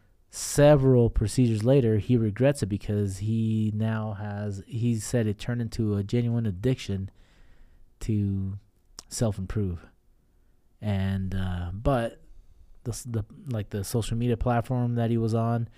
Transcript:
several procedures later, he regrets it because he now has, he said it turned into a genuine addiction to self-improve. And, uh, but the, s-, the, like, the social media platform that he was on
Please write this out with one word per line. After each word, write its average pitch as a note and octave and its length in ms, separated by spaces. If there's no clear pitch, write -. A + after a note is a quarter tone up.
several C3+ 800
procedures A2 540
later, A#2 340
he B2 180
regrets A#2 460
it G#2+ 40
because G2+ 520
he A2 560
now A2 460
has, G#2 460
he A#2 320
said A#2 280
it G#2 120
turned A#2+ 240
into A2 340
a G2+ 60
genuine A#2 440
addiction G2 640
to G2 580
self-improve. G2 800
And, F#2+ 540
uh, F2+ 380
but A#2 480
the, A#2+ 60
s-, - 180
the, A2 160
like, A2 220
the G#2 140
social A#2 340
media A#2+ 180
platform A#2+ 600
that A#2 140
he A#2 80
was A2+ 160
on A#2 440